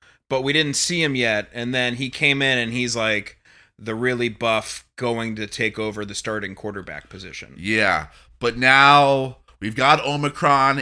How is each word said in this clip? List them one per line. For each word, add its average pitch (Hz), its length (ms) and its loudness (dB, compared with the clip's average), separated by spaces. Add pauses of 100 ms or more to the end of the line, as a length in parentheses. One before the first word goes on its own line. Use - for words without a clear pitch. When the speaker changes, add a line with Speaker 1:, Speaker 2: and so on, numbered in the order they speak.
(300)
Speaker 1:
but 135 140 -2
we 139 100 0
didn't 147 220 0
see 175 280 -2
him 139 120 0
yet. 110 380 0
And 120 200 -6
then 123 220 -2
he 131 140 -6
came 139 320 0
in, 135 160 2
and 113 140 -4
he's, 123 240 -4
like, 110 420 -4 (420)
the 110 160 -8
really 120 340 -2
buff 110 560 -4 (100)
going 117 420 -4
to 107 100 -8
take 110 320 -6
over 107 260 -6
the 101 100 -12
starting 101 400 -8
quarterback 95 540 -12
position. 92 480 -18
Speaker 2:
Yeah, 95 500 0 (320)
but 120 180 -2
now 139 800 6 (220)
we've 110 160 -6
got 135 300 4
Omicron, 143 760 2